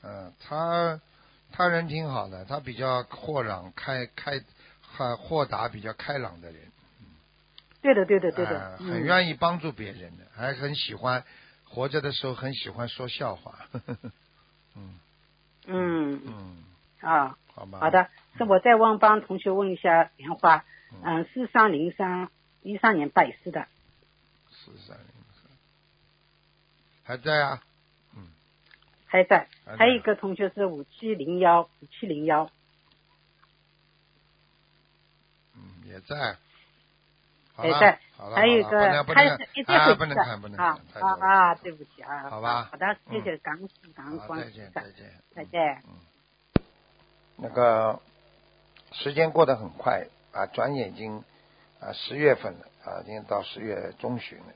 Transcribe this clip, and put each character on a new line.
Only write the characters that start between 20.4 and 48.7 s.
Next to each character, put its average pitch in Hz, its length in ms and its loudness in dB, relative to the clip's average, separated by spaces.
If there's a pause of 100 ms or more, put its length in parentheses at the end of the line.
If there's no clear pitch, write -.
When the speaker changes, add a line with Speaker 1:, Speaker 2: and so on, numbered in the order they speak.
Speaker 1:
嗯。 - 140 -20
Speaker 2:
嗯， 170 280 -2
四 254 140 -6
三 220 260 4
零 160 200 -2
三， 180 360 -4 (340)
一 202 140 -8
三 214 200 4
年 147 120 -2
拜 151 220 4
师 - 220 -14
的。 - 160 -8 (840)
Speaker 1:
四 - 280 -20
三 50 200 -20
零 - 80 -20 (340)
三。 - 100 -20 (1500)
还 127 120 -10
在 151 280 0
啊？ 139 180 -4 (540)
嗯。 95 100 -20 (800)
Speaker 2:
还 185 160 4
在。 180 240 6 (180)
Speaker 1:
还 - 80 -16
在。 156 60 -12
Speaker 2:
还 220 80 8
有 254 80 6
一 226 60 -2
个 208 160 2
同 196 180 -4
学 196 140 -2
是 196 180 -2
五 151 160 -6
七 220 320 -6
零 170 240 -4
幺， 170 240 6
五 - 300 -12
七 - 140 -12
零 151 180 -4
幺。 156 260 2 (3000)
Speaker 1:
嗯， 101 80 -20 (220)
也 95 160 -20
在。 131 360 -6 (1160)
好 113 80 -12
了， 165 60 0
Speaker 2:
也 147 100 2
在。 202 220 6 (160)
Speaker 1:
好 101 140 -18
了， 117 60 -4
Speaker 2:
还 214 100 4
有 240 120 6
一 214 40 2
个， 214 80 -4
Speaker 1:
好 208 160 4
了， 147 180 2
不 156 80 -6
能， - 20 -2
不 - 0 -
能， 285 240 6
Speaker 2:
他 262 60 -12
是 - 100 -20
一 277 80 -6
直 - 100 0
会 - 20 4
在。 151 100 8
Speaker 1:
啊， 156 100 8
不 160 120 -2
能 143 100 -4
看， 110 240 -2
不 104 80 -16
能 101 80 -14
看， 180 120 0
Speaker 2:
啊， 156 100 -2 (160)
Speaker 1:
太 - 60 -10
多 190 100 2
了。 190 160 -2
Speaker 2:
啊， 190 240 6
啊， 170 60 2
对 175 160 -12
不 151 120 -18
起 - 180 -20
啊。 139 280 -12
Speaker 1:
好 107 100 -10
吧。 117 300 -2
Speaker 2:
好 - 80 -16
的， 196 180 -2 (140)
谢 220 100 -6
谢， 180 140 -6
Speaker 1:
嗯。 151 80 -14
Speaker 2:
感 156 160 -8
恩， 190 100 -16 (260)
感 139 120 -18
恩 151 140 -12
观 160 200 -12
世 117 120 -12
音 107 200 -18
菩 - 0 -
萨。 - 80 -10
Speaker 1:
好， - 60 -18
再 101 60 -20
见， - 0 -
再 - 0 -
见。 101 200 -20 (220)
Speaker 2:
再 160 100 -14
见。 156 400 -2
Speaker 1:
嗯。 101 60 -20
嗯。 - 720 -8 (720)
那 120 120 -14
个， 110 520 2 (920)